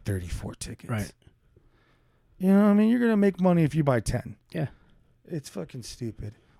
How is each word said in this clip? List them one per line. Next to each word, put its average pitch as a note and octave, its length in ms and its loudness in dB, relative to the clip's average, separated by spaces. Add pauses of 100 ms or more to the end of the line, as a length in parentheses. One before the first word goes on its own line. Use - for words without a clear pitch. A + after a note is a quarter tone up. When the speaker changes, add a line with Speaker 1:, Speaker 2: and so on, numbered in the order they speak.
Speaker 1:
thirty-four F#2 500 -6
tickets. - 340 -14
Speaker 2:
Right. G#2 220 -4 (1300)
Speaker 1:
You F#3 100 2
know G3+ 160 6
what G#3 40 6
I G3+ 40 6
mean? G#3+ 160 4
You're A#3+ 100 2
gonna A3+ 180 2
make G3+ 240 2
money F3 220 4
if C3+ 100 0
you D#3 100 0
buy C3 160 2
ten. - 360 -6 (160)
Speaker 2:
Yeah. D#3+ 160 -4 (600)
Speaker 1:
It's D#3+ 220 -10
fucking C3 340 -14
stupid. G#2+ 520 -12 (240)